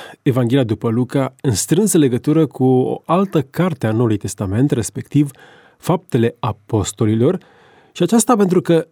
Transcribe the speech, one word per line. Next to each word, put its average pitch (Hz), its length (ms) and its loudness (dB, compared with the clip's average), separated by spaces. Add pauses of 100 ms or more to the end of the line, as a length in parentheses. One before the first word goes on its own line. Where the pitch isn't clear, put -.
(220)
Evanghelia 127 420 2
după 110 240 -4
Luca 127 520 -2
în 135 120 -2
strânsă 175 460 0
legătură 147 480 2
cu - 180 -4
o 127 400 0
altă 180 380 0
carte 160 440 -4
a 110 60 0
Noului 110 240 0
Testament, 104 540 -2
respectiv 139 600 -2 (460)
Faptele 120 640 -2
Apostolilor, 113 1000 -2 (540)
și - 100 -4
aceasta 233 340 2
pentru 185 240 2
că 165 320 0